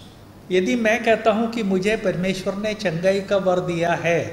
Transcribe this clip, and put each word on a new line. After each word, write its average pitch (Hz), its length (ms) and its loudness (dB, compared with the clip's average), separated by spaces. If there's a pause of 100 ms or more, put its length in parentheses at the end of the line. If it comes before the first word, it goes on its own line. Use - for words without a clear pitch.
(520)
यदि 185 260 2
मैं 226 280 2
कहता 226 260 4
हूँ 226 200 2
कि 233 120 -4
मुझे 190 340 0
परमेश्वर 190 600 -2
ने 214 180 -2
चंगाई 190 460 0
का 196 180 0
वर 180 220 2
दिया 165 340 0
है 165 260 0 (100)